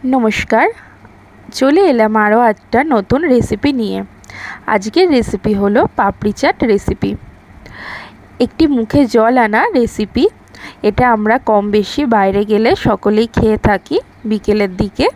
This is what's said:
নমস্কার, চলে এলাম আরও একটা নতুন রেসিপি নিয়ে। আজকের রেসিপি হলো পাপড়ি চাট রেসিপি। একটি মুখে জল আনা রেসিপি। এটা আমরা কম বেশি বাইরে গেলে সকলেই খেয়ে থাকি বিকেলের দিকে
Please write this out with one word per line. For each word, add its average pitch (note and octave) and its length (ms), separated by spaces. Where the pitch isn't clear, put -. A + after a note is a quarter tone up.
নমস্কার, B3+ 640
চলে C#4+ 340
এলাম A3 280
আরও G#3+ 280
একটা A3+ 420
নতুন B3+ 420
রেসিপি B3 460
নিয়ে। G3+ 260
আজকের A3 420
রেসিপি A#3 440
হলো G3+ 280
পাপড়ি G#3 380
চাট D#4 300
রেসিপি। G3+ 480
একটি E4+ 280
মুখে C4+ 380
জল A#3 320
আনা A3 240
রেসিপি। A#3+ 520
এটা G#3+ 280
আমরা G#3+ 280
কম G#3 320
বেশি G#3 340
বাইরে G3+ 400
গেলে G#3+ 320
সকলেই A3 500
খেয়ে G#3+ 300
থাকি G#3+ 400
বিকেলের G#3 520
দিকে G#3+ 280